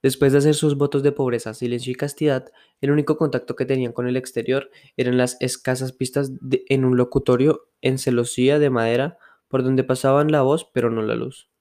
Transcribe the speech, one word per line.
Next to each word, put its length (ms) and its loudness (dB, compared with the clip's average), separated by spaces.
Después 300 2
de 60 4
hacer 180 4
sus 220 0
votos 260 -2
de 80 4
pobreza, 420 -4
silencio 380 -6
y 40 -6
castidad, 560 -2
el 120 0
único 260 2
contacto 400 -4
que 80 -2
tenían 260 -2
con 160 -4
el 80 -2
exterior 560 -4
eran 220 0
las 240 0
escasas 500 -4
pistas 480 -4
de, 300 -2
en 160 2
un 100 4
locutorio 720 2
en 160 0
celosía 600 0
de 120 2
madera, 480 0
por 140 0
donde 200 2
pasaban 480 2
la 100 4
voz, 320 0
pero 160 0
no 120 -2
la 140 -2
luz. 340 -10